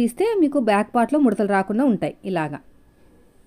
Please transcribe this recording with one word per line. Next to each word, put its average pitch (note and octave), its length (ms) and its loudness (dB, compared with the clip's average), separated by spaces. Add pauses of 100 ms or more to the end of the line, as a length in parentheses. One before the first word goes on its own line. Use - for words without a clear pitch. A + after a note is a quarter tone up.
తీస్తే A#3+ 220 -2 (180)
మీకు C#4+ 160 0 (120)
బ్యాక్ G#3 240 0
పార్ట్‌లో A#3+ 300 0
ముడతలు G#3 320 2
రాకుండా G#3+ 360 0
ఉంటాయి E3+ 220 -4 (160)
ఇలాగా. D3+ 300 -4 (880)